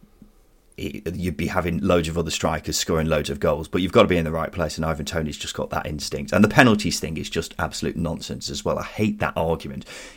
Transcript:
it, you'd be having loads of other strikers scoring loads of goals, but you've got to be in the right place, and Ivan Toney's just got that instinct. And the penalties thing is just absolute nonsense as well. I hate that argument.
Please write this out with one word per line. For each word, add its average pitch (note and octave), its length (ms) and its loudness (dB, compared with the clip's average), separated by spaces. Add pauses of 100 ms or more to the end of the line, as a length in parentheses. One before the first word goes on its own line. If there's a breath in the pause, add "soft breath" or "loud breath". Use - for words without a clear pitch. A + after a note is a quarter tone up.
(760)
it, - 360 -8
you'd F2+ 220 -2
be E2+ 120 -2
having E2+ 320 0
loads F2 280 4
of D#2+ 100 -4
other E2 140 -2
strikers D#2+ 460 -2
scoring D#2+ 300 0
loads D2+ 220 0
of C#2+ 120 -6
goals, D#2 260 0
but F2+ 140 0
you've F2+ 100 0
got A#2 120 8
to F2+ 40 6
be F2+ 80 2
in E2 80 4
the D#2 80 -2
right D#2+ 220 -2
place, D#2+ 240 -2
and D#2 80 -2
Ivan D2+ 200 -2
Toney's D#2 320 -4
just - 160 -8
got - 180 -4
that - 140 -4
instinct. C#2+ 460 -6
And G2 100 6
the G#2 80 8
penalties A2 520 6
thing D#2 160 -4
is D2 120 -6
just - 300 -4
absolute - 380 -2
nonsense D#2+ 520 -4
as C#2+ 140 -8
well. D2+ 160 0
I - 40 -4
hate A2+ 360 0
that - 160 -2
argument. D#2+ 500 -2 (320 loud breath)